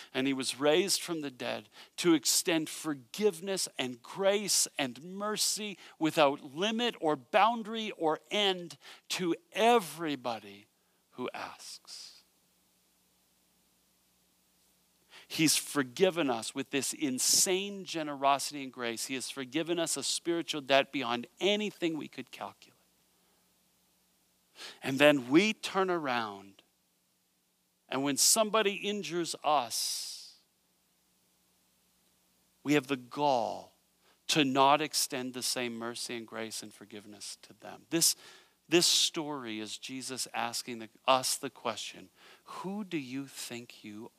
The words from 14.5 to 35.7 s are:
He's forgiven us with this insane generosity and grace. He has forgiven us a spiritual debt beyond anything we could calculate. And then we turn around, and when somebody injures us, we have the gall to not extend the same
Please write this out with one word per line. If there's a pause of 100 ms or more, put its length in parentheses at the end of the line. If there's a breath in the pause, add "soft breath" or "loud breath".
He's
forgiven
us
with
this
insane
generosity
and
grace.
He
has
forgiven
us
a
spiritual
debt
beyond (140)
anything
we
could
calculate. (2000 loud breath)
And
then
we
turn
around, (1300)
and
when
somebody
injures
us, (2250)
we
have
the
gall (560 soft breath)
to
not
extend
the
same